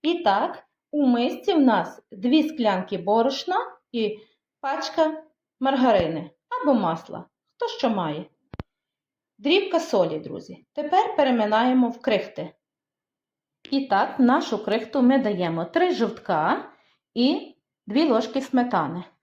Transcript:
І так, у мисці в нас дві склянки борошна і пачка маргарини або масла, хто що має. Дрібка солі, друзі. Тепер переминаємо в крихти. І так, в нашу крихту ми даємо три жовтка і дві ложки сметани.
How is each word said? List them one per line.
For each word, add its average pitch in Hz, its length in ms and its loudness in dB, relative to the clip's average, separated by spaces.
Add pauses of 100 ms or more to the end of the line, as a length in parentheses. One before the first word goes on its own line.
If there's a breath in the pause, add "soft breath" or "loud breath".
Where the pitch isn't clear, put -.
І 330 220 -2
так, 226 400 0 (280)
у 294 160 2
мисці 247 460 0
в 320 60 4
нас 214 420 2 (100)
дві 247 380 2
склянки 196 480 -2
борошна 233 580 0 (360)
і 214 280 -4 (420 loud breath)
пачка 311 640 -2 (360)
маргарини 208 720 2 (180)
або 294 240 0
масла, 175 520 -2 (300)
хто 466 120 -6
що 277 220 -2
має. 170 360 -4 (1120)
Дрібка 339 420 2
солі, 165 400 0
друзі. - 540 -14
Тепер 359 420 0
переминаємо 247 760 2
в 233 120 -12
крихти. - 520 -4 (1160)
І 269 160 0
так, 202 320 0
в - 20 6
нашу 240 440 2
крихту 240 360 -2
ми 254 180 6
даємо 175 460 -2
три 339 280 0
жовтка 196 760 -2 (420 soft breath)
і 254 420 0 (320)
дві 285 220 2
ложки 254 320 0
сметани. 180 600 -2 (200)